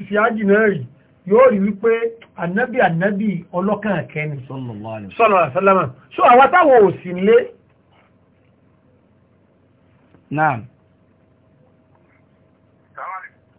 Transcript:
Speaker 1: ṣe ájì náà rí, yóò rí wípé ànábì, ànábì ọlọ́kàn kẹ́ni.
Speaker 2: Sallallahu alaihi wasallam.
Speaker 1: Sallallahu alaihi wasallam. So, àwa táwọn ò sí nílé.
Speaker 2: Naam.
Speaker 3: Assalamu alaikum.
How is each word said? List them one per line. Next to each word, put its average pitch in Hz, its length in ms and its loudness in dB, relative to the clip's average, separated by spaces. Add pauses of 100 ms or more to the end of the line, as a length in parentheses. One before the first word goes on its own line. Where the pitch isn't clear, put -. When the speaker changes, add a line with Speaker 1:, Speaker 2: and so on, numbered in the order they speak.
Speaker 1:
ṣe - 160 -8
ájì 220 280 -2
náà 208 220 2
rí, 160 180 -4 (420)
yóò 240 220 6
rí 208 100 0
wípé 202 320 -2 (420)
ànábì, 214 460 -6
ànábì 190 680 -2
ọlọ́kàn 190 600 -4
kẹ́ni. 151 320 -10
Speaker 2:
Sallallahu 117 560 -12
alaihi 101 140 -14
wasallam. - 80 -20
Speaker 1:
Sallallahu 202 260 2
alaihi 135 120 -6
wasallam. 190 340 0 (180)
So, - 160 -8
àwa 262 240 6
táwọn 294 320 4
ò 190 140 4
sí - 160 -14
nílé. 190 280 2 (3000)
Speaker 2:
Naam. 139 380 -4 (2250)
Speaker 3:
Assalamu 160 280 -18
alaikum. - 280 -20 (180)